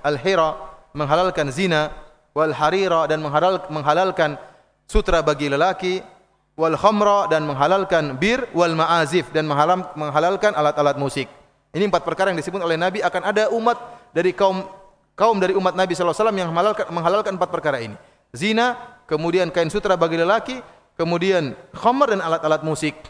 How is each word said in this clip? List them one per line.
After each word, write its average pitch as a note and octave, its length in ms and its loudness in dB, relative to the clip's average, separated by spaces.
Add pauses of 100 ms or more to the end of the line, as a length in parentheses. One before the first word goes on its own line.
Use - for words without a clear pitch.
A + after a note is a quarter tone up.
al-hira, D#3 520 0 (400)
menghalalkan D3+ 560 0
zina, D#3 400 0 (400)
wal D#3 240 0
harira, E3 540 2
dan D#3 100 0
menghalal-, D#3 480 0
menghalalkan D#3 720 0 (480)
sutra F#3 320 2
bagi D3 320 0
lelaki, F#3 480 0 (560)
wal D#3+ 200 0
khamra, G3+ 520 2
dan D#3 160 2
menghalalkan D3+ 720 0
bir, A3 400 0
wal E3+ 200 2
ma'azif, D#3+ 600 0
dan D#3 100 0
menghalam-, D#3+ 500 0
menghalalkan E3 600 0
alat-alat D3 440 2
musik. C#3 280 -4 (420)
Ini F3 160 -2
empat F3+ 160 0
perkara F#3 320 -2
yang E3+ 80 -4
disebut F3+ 220 -8
oleh E3 180 0
Nabi F#3 240 -2
akan F3+ 240 -2
ada G#3 140 2 (100)
umat A#3 240 0 (320)
dari F3 240 0
kaum, F#3+ 320 0 (480)
kaum G#3+ 240 2
dari F#3 160 2
umat F#3 240 0
Nabi F#3 160 0
sallallahu E3+ 240 -2
alaihi G#3+ 80 2
wasallam G#3 160 0
yang E3+ 80 -4
menghalalkan, F3+ 400 0
menghalalkan F3 480 0
empat F3 160 -2
perkara D#3 240 -2
ini. A2+ 160 -8 (400)
Zina, A3 720 -2
kemudian E3+ 480 0
kain E3 160 0
sutra G3 240 0
bagi E3 240 2
lelaki, G#3+ 400 0 (420)
kemudian E3+ 560 0 (160)
khamar B3+ 400 2
dan G3 80 0
alat-alat D#3+ 460 0
musik. D3+ 320 -4 (120)